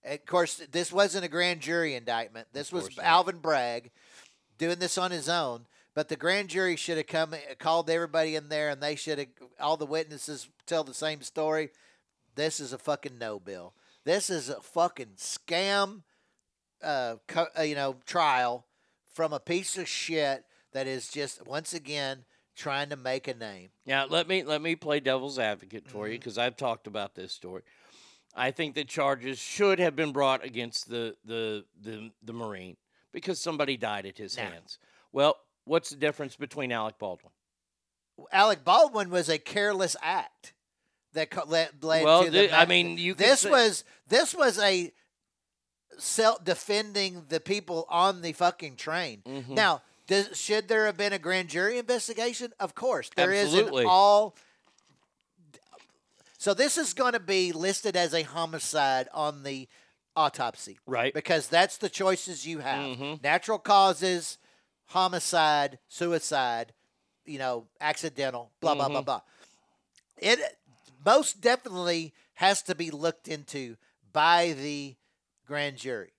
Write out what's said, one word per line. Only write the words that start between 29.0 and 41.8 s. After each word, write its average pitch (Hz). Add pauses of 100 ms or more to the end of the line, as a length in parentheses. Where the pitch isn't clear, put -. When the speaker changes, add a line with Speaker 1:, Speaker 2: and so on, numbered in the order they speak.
Speaker 2:
should 196
have 165
been 151
brought 135
against 117
the, 117
the, 110 (180)
the, 110 (100)
the 113
Marine 101 (380)
because -
somebody 143
died 107
at 95
his 101
Speaker 1:
Nah. 120
Speaker 2:
hands. - (360)
Well, 143 (260)
what's 160
the 147
difference 143
between 139
Alec 110
Baldwin? 90 (1040)
Speaker 1:
Alec 190
Baldwin 214
was 175
a 160
careless 196
act 165 (600)
that 156
co-, 170
led, 151